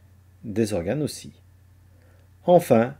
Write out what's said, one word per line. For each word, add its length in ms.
des 300
organes 280
aussi. 300
Enfin, 560